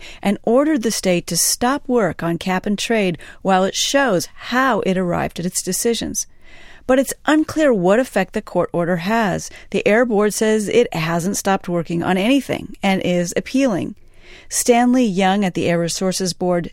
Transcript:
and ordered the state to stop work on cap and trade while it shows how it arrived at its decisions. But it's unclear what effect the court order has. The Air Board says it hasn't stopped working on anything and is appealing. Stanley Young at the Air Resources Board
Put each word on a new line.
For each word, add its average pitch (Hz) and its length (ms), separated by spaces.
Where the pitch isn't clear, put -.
and 202 220
ordered 277 400
the 226 80
state 180 380
to 170 80
stop - 520
work 214 340
on 170 140
cap 185 300
and 208 120
trade 196 380
while 185 240
it 190 100
shows 254 600
how 247 460
it 185 180
arrived 175 420
at 170 60
its - 160
decisions. - 640
But 262 120
it's - 140
unclear 302 480
what 190 240
effect 214 340
the 214 100
court - 300
order 170 260
has. 185 520
The - 160
Air 220 180
Board 214 280
says 220 360
it - 260
hasn't 170 420
stopped 190 320
working 170 360
on 185 120
anything 247 640
and 190 220
is 175 340
appealing. 220 600
Stanley 247 560
Young 196 400
at 175 100
the 175 140
Air 170 120
Resources 180 520
Board 175 400